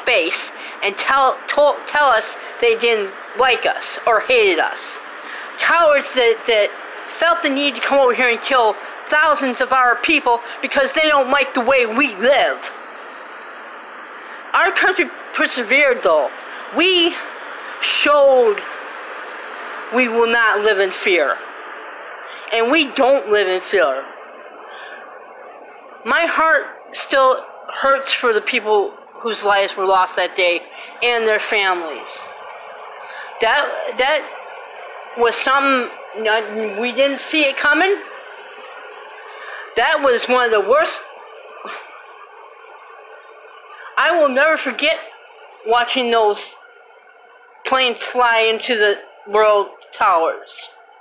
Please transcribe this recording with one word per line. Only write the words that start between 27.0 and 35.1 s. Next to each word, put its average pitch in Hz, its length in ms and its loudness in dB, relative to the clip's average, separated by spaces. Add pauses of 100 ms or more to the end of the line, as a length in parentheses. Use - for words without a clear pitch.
hurts 269 320 2
for 247 180 2
the 214 80 2
people 214 540 0 (220)
whose 220 280 -6
lives 202 320 2
were 196 100 -2
lost 190 300 2
that 180 220 -2
day 175 240 2 (420)
and 233 240 2
their 214 120 4
families. 180 800 -2 (1200)
That, 247 560 0
that 269 260 0 (920)